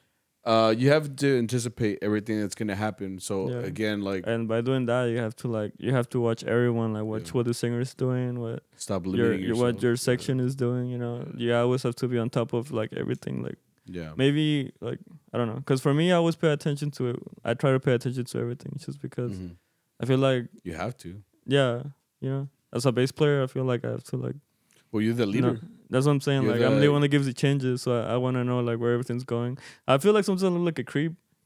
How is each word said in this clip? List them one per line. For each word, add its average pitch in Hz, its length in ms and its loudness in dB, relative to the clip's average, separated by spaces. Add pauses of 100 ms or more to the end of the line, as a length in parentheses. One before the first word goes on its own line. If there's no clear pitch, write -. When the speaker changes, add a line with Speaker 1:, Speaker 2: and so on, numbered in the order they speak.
(440)
Speaker 1:
uh, 113 320 6
you 131 140 2
have 147 260 2
to 139 220 2
anticipate 117 600 -2
everything 107 400 0
that's 101 140 -4
gonna 104 200 -4
happen. 98 440 -4
So, 98 320 -4
Speaker 2:
Yeah. 123 80 -4
Speaker 1:
again, 107 420 -4
like 98 260 -4
Speaker 2:
And 117 220 -2
by 113 140 0
doing 127 240 0
that, 120 240 2
you 117 80 -2
have 113 180 -4
to, - 120 -6
like, 107 300 -4
you 139 140 -2
have 123 180 2
to 123 100 -2
watch 117 240 0
everyone, 117 500 2
like, 107 100 -4
watch 110 220 -6
Speaker 1:
Yeah. - 60 -10
Speaker 2:
what 123 140 0
the 120 60 2
singer 120 280 -2
is 127 120 -4
doing, 123 480 -2
what 117 220 -8 (140)
Speaker 1:
Stop 95 280 -4
Speaker 2:
your, 95 80 -2
Speaker 1:
limiting 110 340 2
Speaker 2:
your, 113 100 0
what 123 180 4
Speaker 1:
yourself. 101 80 -8
Speaker 2:
your 120 100 4
Speaker 1:
Yeah. 120 40 0
Speaker 2:
section 127 440 0
is 127 160 0
doing, 123 320 -2
you 123 80 -6
know? 120 300 -6 (100)
Speaker 1:
Yeah. 117 120 -4
Speaker 2:
You 120 80 2
always 123 260 2
have 120 140 -2
to 127 120 -2
be 123 100 0
on 117 120 -2
top 117 240 -2
of, 123 160 -4
like, 110 240 -4
everything, - 480 -4
like, - 160 -10 (260)
Speaker 1:
Yeah. 85 320 -10
Speaker 2:
maybe, 143 640 2
like, 120 200 -6 (340)
I 117 40 -2
don't 120 100 0
know. 120 180 -6
'Cause 131 160 2
for 143 100 4
me, 170 200 4
I 180 40 6
always 165 200 2
pay 165 140 2
attention 147 420 -2
to 127 160 -4
it. 117 80 -4 (280)
I 117 80 0
try 131 200 2
to 131 80 4
pay 135 120 2
attention 123 320 0
to 117 140 -6
everything 120 400 -6
just 143 240 -10
because 123 300 -6
Speaker 1:
Mm-hmm. 90 200 -10 (480)
Speaker 2:
I 120 60 -4
feel 131 120 4
like 131 300 2 (160)
Speaker 1:
You 87 100 -8
have 95 240 -6
to. 95 240 -16 (240)
Speaker 2:
Yeah, 127 360 2 (380)
you 131 100 -4
know? 139 180 -4 (240)
As 123 140 -2
a 127 60 4
bass 123 200 0
player, 143 300 2
I 127 60 -2
feel 131 160 -4
like 123 200 -2
I 120 60 -4
have 120 140 -8
to, - 120 -8
like 127 200 -6 (560)
Speaker 1:
Well, 107 100 0
you're 113 120 2
the 123 120 2
Speaker 2:
No, - 60 0
Speaker 1:
leader. 120 280 2 (280)
Speaker 2:
that's 131 180 2
what 147 60 6
I'm 139 80 2
saying. 139 220 2
Speaker 1:
You're 107 100 4
Speaker 2:
Like, 120 100 2
I'm 131 120 6
the 139 80 4
Speaker 1:
the 143 100 6
Speaker 2:
one 143 80 2
that 143 80 4
gives 143 180 4
the 127 60 0
changes, 131 500 2
so 127 160 0
I, 113 160 0
I - 40 2
wanna 127 260 0
know, 123 160 0
like, 117 180 0
where 117 140 2
everything's 123 320 -2
going. 120 320 -2 (320)
I 135 100 8
feel 196 140 4
like 208 140 4
sometimes 190 180 0
I 190 40 2
look 175 180 0
like 165 120 -2
a 127 60 -4
creep 160 300 -2 (320)